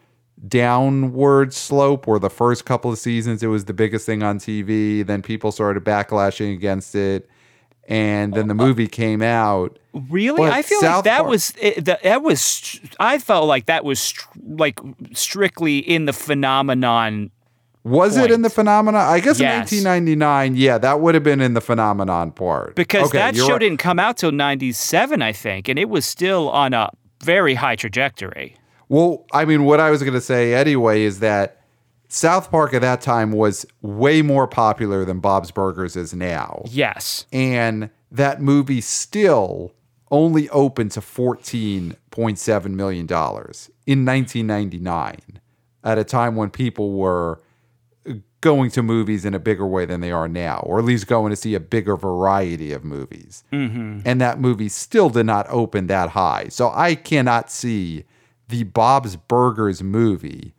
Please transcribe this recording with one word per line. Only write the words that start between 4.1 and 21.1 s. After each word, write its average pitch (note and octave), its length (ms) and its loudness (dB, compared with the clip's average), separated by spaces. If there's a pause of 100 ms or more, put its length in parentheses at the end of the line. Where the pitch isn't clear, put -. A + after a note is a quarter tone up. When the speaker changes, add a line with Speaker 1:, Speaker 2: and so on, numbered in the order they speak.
Speaker 1:
on G2+ 160 -2
T G#2 240 -6
V. G#2+ 400 0
Then G2 180 -4
people G#2+ 300 -4
started G2+ 320 -2
backlashing G2+ 720 0
against F#2+ 420 -6
it. G2 340 -2 (580)
And G#2 460 -2
then G#2+ 140 0
the G#2 80 -2
Speaker 2:
Uh, A2+ 80 2
uh, C3 40 6
Speaker 1:
movie A#2 200 2
came A2 340 -2
out. G#2+ 560 0 (320)
Speaker 2:
Really? A3 280 0
Speaker 1:
But D#3 160 4
Speaker 2:
I A#3+ 100 0
feel G#3 180 0
Speaker 1:
South E3 160 4
Speaker 2:
like F#3+ 80 0
that A3+ 140 4
Speaker 1:
Park D#4+ 100 0
Speaker 2:
was, A3 300 0
it, F3 260 0
the, F3+ 180 0
that A#3 200 2
was, D#3 180 2
str-, - 440 -6 (140)
I C4 200 2
felt F3 280 2
like C3 200 2
that D#3+ 180 0
was C3+ 140 -2
str-, - 300 -8 (180)
like, D#3 320 -2 (340)
strictly E3+ 640 -2
in D#3+ 260 0
the C3+ 80 -2
phenomenon B2+ 1160 0 (540)
Speaker 1:
Was F3+ 340 4
it A#3+ 140 4
in A#3 120 4
the A3+ 60 2
Speaker 2:
point. - 60 -4
Speaker 1:
phenomenon? G#3+ 520 4
I E3+ 120 4
guess C4 200 2
Speaker 2:
Yes. G#3+ 320 0
Speaker 1:
in G#3 120 0
nineteen - 0 -
ninety-nine, D3+ 720 2
yeah, C3 220 4
that C#3 240 2
would E3 140 4